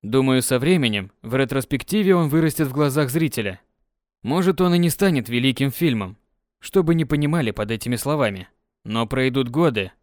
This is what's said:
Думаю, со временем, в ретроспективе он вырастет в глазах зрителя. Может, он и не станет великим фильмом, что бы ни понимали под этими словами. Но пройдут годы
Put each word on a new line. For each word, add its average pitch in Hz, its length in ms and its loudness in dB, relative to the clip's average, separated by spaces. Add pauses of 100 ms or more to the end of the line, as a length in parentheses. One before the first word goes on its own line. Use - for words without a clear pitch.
Думаю, 131 400 2
со 127 180 0
временем, 120 520 0 (100)
в 117 140 -6
ретроспективе 139 800 0
он 165 140 2
вырастет 156 380 0
в 131 60 -8
глазах 143 360 0
зрителя. 120 500 -2 (640)
Может, 175 400 0
он 175 140 4
и - 20 4
не 175 120 2
станет 151 380 0
великим 127 440 0
фильмом, 110 460 -2 (420)
что - 240 0
бы 165 120 2
ни 160 80 0
понимали 147 480 0
под 104 180 -6
этими 117 280 -4
словами. 113 500 -2 (380)
Но 113 220 -2
пройдут 131 420 0
годы 120 420 0 (120)